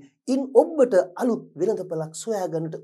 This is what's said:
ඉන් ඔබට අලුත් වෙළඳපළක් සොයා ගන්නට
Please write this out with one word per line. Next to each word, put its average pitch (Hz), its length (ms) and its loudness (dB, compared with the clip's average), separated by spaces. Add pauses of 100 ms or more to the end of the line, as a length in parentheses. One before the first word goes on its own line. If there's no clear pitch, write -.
(220)
ඉන් 262 200 0 (100)
ඔබට 285 420 4 (200)
අලුත් - 300 -2 (100)
වෙළඳපළක් 160 640 -4
සොයා 202 320 -4
ගන්නට 160 360 -4